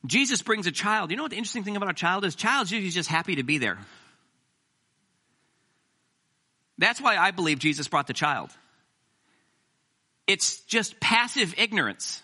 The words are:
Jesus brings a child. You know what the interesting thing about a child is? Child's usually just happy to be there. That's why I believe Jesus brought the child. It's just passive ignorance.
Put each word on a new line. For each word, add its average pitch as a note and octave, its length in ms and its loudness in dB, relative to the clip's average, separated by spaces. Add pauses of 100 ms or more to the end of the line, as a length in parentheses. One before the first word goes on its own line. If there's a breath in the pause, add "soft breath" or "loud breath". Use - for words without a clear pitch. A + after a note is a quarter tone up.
Jesus B3 360 2
brings G#3+ 260 0
a F3 40 0
child. G3 400 0
You G3 60 -2
know D4 60 -6
what D4+ 80 -8
the - 60 -8
interesting A3 260 -6
thing G#3 120 -4
about G3+ 140 0
a E3+ 40 -2
child F3+ 300 0
is? F#3 120 -2
Child's A3+ 360 0
usually G3 200 -2
just E3 180 -2
happy E3 260 0
to C#3 80 -2
be D3 140 0
there. G#2 220 -2 (3000 soft breath)
That's G#3 240 4
why A#3 160 4
I F3+ 140 4
believe E3 280 0
Jesus D3 280 0
brought C#3+ 200 0
the C3 60 -8
child. C3+ 380 -2 (1800)
It's - 340 0
just - 400 -2
passive A#3 560 2
ignorance. G3 680 -2